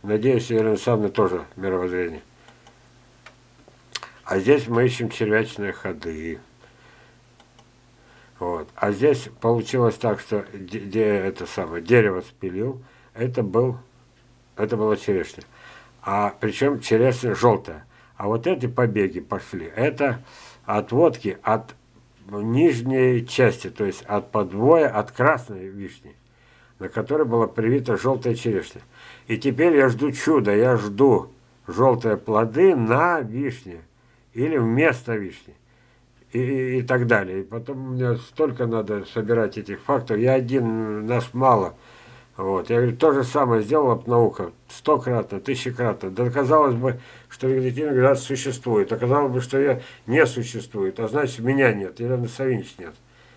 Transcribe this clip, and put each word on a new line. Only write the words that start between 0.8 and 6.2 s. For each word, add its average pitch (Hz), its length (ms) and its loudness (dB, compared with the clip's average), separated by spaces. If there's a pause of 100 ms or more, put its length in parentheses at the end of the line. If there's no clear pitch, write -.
тоже 90 340 0 (140)
мировоззрение. 90 640 -4 (2000)
А 95 160 -2
здесь 123 280 4
мы 117 180 2
ищем 123 240 -2
червячные 107 640 -2
ходы. 82 680 -10 (2000)